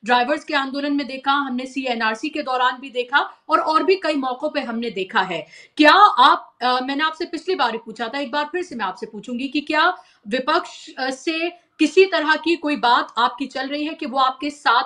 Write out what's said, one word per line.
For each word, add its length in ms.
ड्राइवर्स 380
के 100
आंदोलन 420
में 120
देखा, 240
हमने 340
सीएनआरसी 640
के 120
दौरान 400
भी 80
देखा 300
और, 100
और 240
भी 120
कई 200
मौकों 340
पे 120
हमने 280
देखा 320
है। 240
क्या 160
आप, 420
अ, 220
मैंने 200
आपसे 220
पिछली 300
बार 160
भी 60
पूछा 300
था, 120
एक 120
बार 140
फिर 180
से 120
मैं 100
आपसे 200
पूछूंगी 420
कि 140
क्या 360
विपक्ष, 680
अ, 160
से 580
किसी 260
तरह 300
की 200
कोई 200
बात 420
आपकी 280
चल 220
रही 180
है 80
कि 120
वो 140
आपके 300
साथ 360